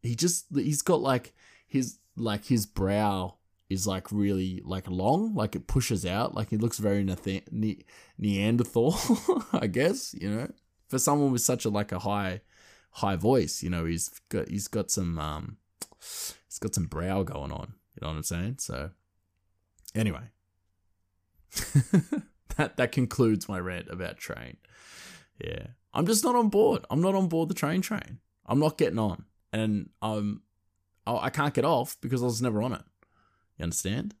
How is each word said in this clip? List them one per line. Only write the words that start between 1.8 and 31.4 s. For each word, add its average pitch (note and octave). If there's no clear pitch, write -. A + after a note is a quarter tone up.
like, A#2
his A#2
brow G2
is, F#2+
like, F#2+
really, F#2+
like, F#2
long, C3+
like, A2
it -
pushes A2
out, G2+
like, G#2+
he A2
looks A#2
very G2+
Nethe-, F#2+
ne-, G#2+
Neanderthal, A#2
<laughs> -
I -
guess, C3+
you G2
know, A2+
for C3
someone C#3+
with A#2+
such B2+
a, A2+
like, G#2
a F2+
high, G2+
high G2
voice, G#2+
you D2+
know, F2
he's E2+
got, G2
he's G#2
got G#2
some, E2+
um, D2+
he's -
got -
some E2+
brow F#2
going C#2+
on, -
you -
know -
what D#2
I'm D2+
saying? F#2+
So, C#2+
anyway, C#3+
<laughs> -
that, -
that B2
concludes A2+
my F#2+
rant F2+
about F2
Train. -
Yeah, -
I'm F3+
just A3
not B3
on A#3
board. G#3
I'm D#3
not G3
on F#3+
board E3
the F3
Train E3
train. -
I'm C3
not D3+
getting G#2
on, G#2
and G#2+
I'm, G#2
I, A#2+
I C3
can't D3